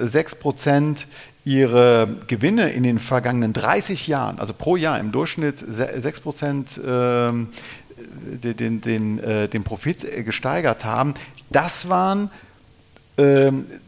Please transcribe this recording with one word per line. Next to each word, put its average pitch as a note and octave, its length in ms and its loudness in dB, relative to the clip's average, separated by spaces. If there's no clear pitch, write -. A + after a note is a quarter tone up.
sechs C#3+ 260 0
Prozent C#3+ 720 0
ihre B2 600 6
Gewinne D#3 440 2
in B2 120 -2
den B2 160 4
vergangenen A#2+ 560 0
dreißig D#3 540 0
Jahren, C3 320 -2
also G#2+ 140 -6
pro F3 220 0
Jahr D#3 240 0
im G#2 120 -4
Durchschnitt D3 480 -2
se-, A#2 420 -6
sechs D3 180 -6
Prozent, C#3+ 640 -6
ähm, A#2+ 680 0
de-, A#2+ 320 -6
den, A2+ 260 -4
den, A2 380 -2
äh, G#2+ 280 0
den G#2+ 160 -4
Profit, - 400 -6
äh, - 200 -8
gesteigert C3+ 600 -2
haben, A#2+ 300 -2
das E3+ 380 0
waren, G3 420 0
ähm, C#3 480 4